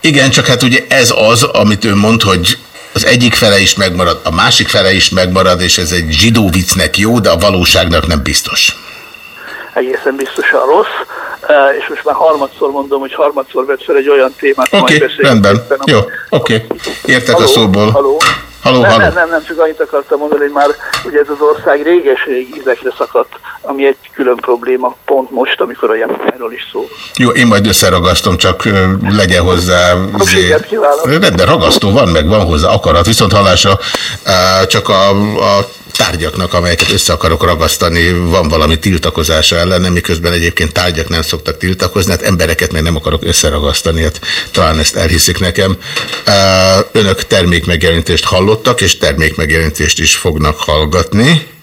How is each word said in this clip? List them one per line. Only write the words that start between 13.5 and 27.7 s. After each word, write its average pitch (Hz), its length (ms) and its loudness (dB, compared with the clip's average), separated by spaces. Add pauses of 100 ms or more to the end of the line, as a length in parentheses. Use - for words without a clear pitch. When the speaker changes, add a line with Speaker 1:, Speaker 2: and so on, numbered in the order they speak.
Speaker 2:
vett 135 180 -4
fel 156 120 -2
egy 139 140 2
olyan 131 300 2
témát, 135 320 0
Speaker 1:
Oké, 202 80 2
Speaker 2:
majd 151 200 2
beszélgetésben, 135 420 2 (120)
Speaker 1:
rendben. 135 260 -2
Speaker 2:
ami 156 120 0
Speaker 1:
Jó, 110 80 4 (300)
oké. 170 360 0 (400)
Értek 131 300 2
a - 20 4
Speaker 2:
Halló? - 100 4
Speaker 1:
szóból. 104 440 2
Speaker 2:
Halló? 139 300 2 (400)
Speaker 1:
Halló, 127 200 2
Speaker 2:
Nem, 117 80 4
Speaker 1:
halló. 202 140 4
Speaker 2:
nem, 160 100 0
nem, 170 160 0
nem, 160 180 -2
csak 165 120 -8
annyit 160 220 0
akartam 143 380 -2
mondani, 147 220 -2
hogy 143 100 0
már 143 160 2 (380)
ugye 147 140 0
ez 143 100 0
az 143 120 -4 (120)
ország 147 300 0
réges-rég 139 640 0 (120)
ízekre 127 380 -4
szakadt, - 360 -2 (280)
ami 139 240 -4
egy 135 100 2 (180)
külön 127 220 0
probléma 123 600 -2 (100)
pont 131 260 -2
most, 131 300 -2
amikor - 280 -4
a 110 60 2
járványról - 580 -4
is - 180 -16
szó. - 180 -8 (280)
Speaker 1:
Jó, 123 120 2
én 123 180 2
majd 104 200 4
összeragasztom, 90 720 2